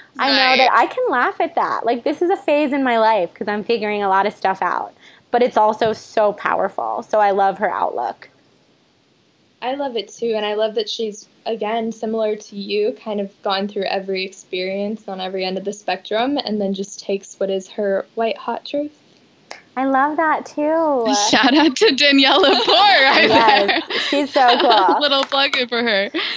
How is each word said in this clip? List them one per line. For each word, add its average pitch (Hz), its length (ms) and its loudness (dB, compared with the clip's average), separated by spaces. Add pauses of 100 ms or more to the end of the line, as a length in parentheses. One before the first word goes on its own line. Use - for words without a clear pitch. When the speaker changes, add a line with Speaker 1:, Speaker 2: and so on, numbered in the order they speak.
(180)
Speaker 1:
I 262 120 0
know 277 60 2 (220)
that 262 140 4
Speaker 2:
Right. 240 120 4
Speaker 1:
I - 20 2
can 508 240 -4
laugh 302 320 0
at 330 140 -4
that. 165 300 -2
Like, 233 200 -2
this 294 160 -4
is 349 80 2
a 392 80 0
phase 294 360 0
in 277 100 0
my 240 160 0
life 214 340 2
'cause 196 160 -10
I'm 208 140 -4
figuring 208 400 -2
a 202 40 0
lot 196 180 2
of 208 80 -4
stuff 190 280 -2
out. - 320 -2 (380)
But 240 120 2
it's 247 140 0
also 220 360 2
so 208 380 0
powerful. 190 800 -4
So 214 100 0
I 202 120 4
love 196 260 0
her 208 120 -2
outlook. 98 600 -6 (1300)
Speaker 3:
I 247 140 -4
love 285 200 -6
it 214 140 -6
too. 233 260 -4
And 208 100 -2
I 208 100 -2
love 214 200 -2
that 214 140 -4
she's, 214 380 -8 (180)
again, 226 460 -4
similar 220 440 -4
to 208 200 -14
you, 208 480 -2
kind 208 180 -6
of 196 100 -8 (120)
gone 196 240 -2
through 202 180 -6
every 190 400 -4
experience 190 800 -8
on 190 140 -10
every 185 240 -6
end 185 120 -4
of 190 60 -8
the 202 100 -6
spectrum 214 640 -4
and 214 220 -4
then 196 140 -2
just 196 260 -8
takes - 400 -8
what - 100 -2
is 190 220 -6
her 196 340 -2 (100)
white 226 220 -2
hot - 280 -8
truth. 294 260 -6 (840)
Speaker 1:
I 262 100 -2
love 269 320 2
that 302 280 0
too. 302 600 0 (260)
Speaker 2:
Shout 247 240 4
out 294 220 4
to 403 180 4
Danielle 277 460 4
Laporte 370 260 2
right 330 600 4
Speaker 1:
Yes, 214 600 2
Speaker 2:
there. - 140 -6
Speaker 1:
she's 285 300 -2
so 254 280 4
Speaker 2:
<laughs> - 20 0
Speaker 1:
cool. 208 400 4
Speaker 2:
Little 269 220 0
plug 277 340 0
in 247 100 -2
for 233 140 -4
her. 214 300 -2 (260)